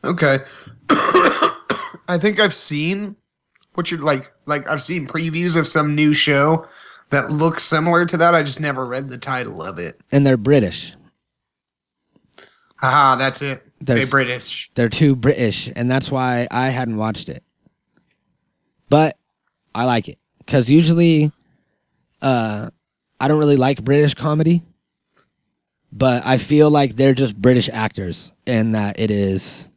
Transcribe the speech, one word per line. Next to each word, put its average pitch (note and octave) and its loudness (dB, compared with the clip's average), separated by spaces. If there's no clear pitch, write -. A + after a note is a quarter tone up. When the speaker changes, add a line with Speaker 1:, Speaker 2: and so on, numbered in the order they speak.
Speaker 1:
Okay. C#3+ 0
<coughs> - -20
I - 0
think G3+ 0
I've G#3 2
seen G3 -6
what F3 -4
you're, E3 -6
like, C#3 -2
like, D3 -4
I've D3 -4
seen E3+ -6
previews E3 -2
of D3+ 0
some D3+ 0
new D3+ 4
show D3 2
that - 0
looks D#3+ 0
similar E3+ 0
to E3+ -4
that. E3+ 4
I D#3 2
just C#3+ -6
never C3+ -4
read C3 -8
the B2 -12
title A#2+ -8
of F2+ -10
it. E2+ -10
Speaker 2:
And C#3 4
they're C3 4
British. A2+ 0
Speaker 1:
Haha, C3+ 4
that's C3 -2
it. C#3 -8
Speaker 2:
They're B2 0
Speaker 1:
They C3+ 2
Speaker 2:
s-, C3 -4
Speaker 1:
British. B2+ -4
Speaker 2:
they're A#2 0
too C#3 2
British, B2 -2
and A#2+ -4
that's C3 -2
why B2+ -2
I B2+ -2
hadn't B2 -4
watched G#2+ -6
it. C2+ -14
But D3+ 2
I A#2 -2
like A#2+ -2
it, - -18
'cause B2 0
usually, D#3+ 4
uh, A2+ -2
I C3+ -2
don't D3+ 2
really C#3+ 4
like B2+ 0
British C#3+ 2
comedy, D#3 0
but B2 0
I C3 2
feel D3+ 4
like C#3 2
they're C3+ 4
just B2 0
British A#2+ 4
actors G#2+ -6
and A2+ 0
that G#2 -4
it A2 0
is F#2+ -4